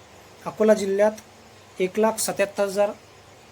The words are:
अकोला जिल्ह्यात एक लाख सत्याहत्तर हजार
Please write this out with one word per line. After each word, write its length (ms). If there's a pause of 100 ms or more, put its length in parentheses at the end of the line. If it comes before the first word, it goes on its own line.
(460)
अकोला 280
जिल्ह्यात 1080
एक 180
लाख 180
सत्याहत्तर 460
हजार 280 (600)